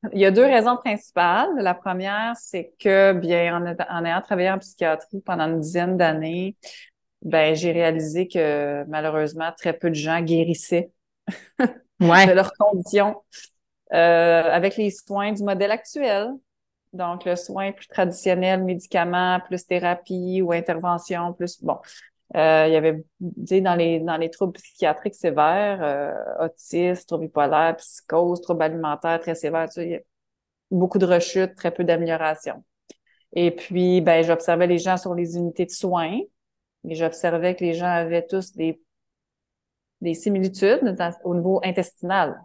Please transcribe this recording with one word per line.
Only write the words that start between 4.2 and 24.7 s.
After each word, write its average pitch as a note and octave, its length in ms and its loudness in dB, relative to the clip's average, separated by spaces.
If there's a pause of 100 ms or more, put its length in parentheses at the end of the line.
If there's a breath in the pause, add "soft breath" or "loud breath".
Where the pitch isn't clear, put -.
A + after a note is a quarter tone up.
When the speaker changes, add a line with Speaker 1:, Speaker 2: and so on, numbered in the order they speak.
Speaker 1:
travaillé F#3 260 -2
en F#3+ 100 0
psychiatrie E3 680 -4
pendant E3 220 -2
une E3 120 -2
dizaine F3 360 -2
d'années, E3+ 600 -2 (680 loud breath)
ben, D#3+ 340 2
j'ai E3+ 160 -2
réalisé E3 560 0
que, D3 580 -2
malheureusement, D#3 720 -4
très E3 140 -4
peu E3+ 180 -2
de D#3+ 60 -2
gens D#3+ 260 -2
guérissaient E3 680 0 (360)
<laughs> - 760 -6
Speaker 2:
Ouais. F3+ 280 8
Speaker 1:
de F#3 40 8
leurs F#3 200 4
conditions, G3+ 640 2 (760 loud breath)
euh, E3+ 600 6
avec F3 240 2
les G#3 160 0
soins G3+ 400 -6
du G3+ 100 -6
modèle G3+ 300 0
actuel. A3+ 560 -2 (640)
Donc, F3+ 320 -6
le F3+ 100 0
soin G3 380 -6
plus - 160 -18
traditionnel, F#3 720 0
médicaments, F3+ 800 0
plus F3+ 260 -8
thérapie F3+ 760 -2
ou E3+ 100 0
intervention, E3+ 800 -4
plus, F3 280 -10
bon. - 180 -4 (580 loud breath)
Euh, D#3 320 6
il D#3+ 60 4
y - 20 4
avait, D#3 220 2 (220)
tu F3 260 -10
sais, F#3+ 160 2
dans F3+ 120 2
les, E3 260 0
dans E3 180 -4
les E3 120 -2
troubles F3 220 -4
psychiatriques - 600 -4